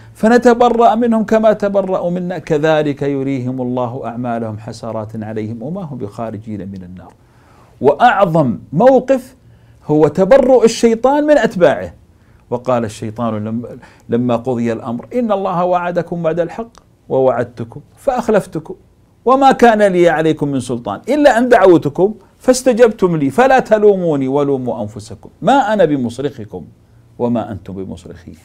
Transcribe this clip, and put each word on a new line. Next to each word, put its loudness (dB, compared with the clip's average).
فنتبرأ 4
منهم 0
كما 2
تبرأوا -2
منا -6
كذلك 0
يريهم -4
الله -4
أعمالهم -6
حسرات -10
عليهم -8
وما -8
هم -12
بخارجين -10
من -14
النار". -20
وأعظم 2
موقف 2
هو 4
تبرؤ 4
الشيطان 2
من 4
أتباعه. 0
وقال -2
الشيطان -6
لم-، -8
لما 0
قضي -4
الأمر: -10
"إن -2
الله -2
وعدكم -4
وعد -2
الحق -6
ووعدتكم -2
فأخلفتكم -4
وما 4
كان 4
لي 4
عليكم 0
من -2
سلطان -8
إلا 4
أن 0
دعوتكم 2
فاستجبتم 2
لي 0
فلا 4
تلوموني 2
ولوموا -2
أنفسكم -14
ما 2
أنا 2
بمصرخكم -6
وما -2
أنتم -14
بمصرخي". -16